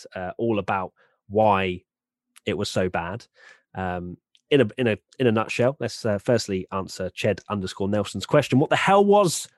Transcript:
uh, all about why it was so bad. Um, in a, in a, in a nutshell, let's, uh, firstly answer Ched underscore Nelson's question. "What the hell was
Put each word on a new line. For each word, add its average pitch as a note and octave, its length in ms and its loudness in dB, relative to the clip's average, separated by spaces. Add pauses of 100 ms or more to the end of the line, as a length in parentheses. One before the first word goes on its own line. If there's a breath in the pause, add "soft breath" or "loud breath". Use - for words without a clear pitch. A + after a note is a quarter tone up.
(160)
uh, F#2 220 -8
all A2+ 220 0
about F#2+ 340 -4 (340)
why G2 560 2 (600)
it F#2 120 -2
was G2+ 120 -4
so F#2 200 -2
bad. F#2 360 -6 (500 soft breath)
Um, F2+ 420 -6 (320)
in C#3+ 120 4
a, A2 60 4 (100)
in B2+ 100 0
a, G#2+ 100 0 (220)
in B2+ 80 2
a A2+ 40 4
nutshell, A#2+ 480 0
let's, - 260 -8
uh, G#2 140 0
firstly G#2 520 -2
answer F#2+ 380 -6
Ched G2+ 400 -2
underscore G2 400 -4
Nelson's G2+ 380 -4
question. C3+ 320 4
"What D3+ 100 0
the D3+ 60 2
hell G3 280 4
was G3+ 440 4 (100)